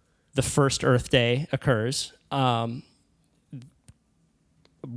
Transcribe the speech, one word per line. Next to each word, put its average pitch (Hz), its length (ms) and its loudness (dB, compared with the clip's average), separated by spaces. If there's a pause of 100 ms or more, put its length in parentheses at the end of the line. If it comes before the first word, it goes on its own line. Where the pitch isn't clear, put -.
(340)
the 135 80 0
first - 400 2
Earth 123 280 2
Day 123 420 2
occurs. 127 600 -2 (180)
Um, 123 540 0 (2000)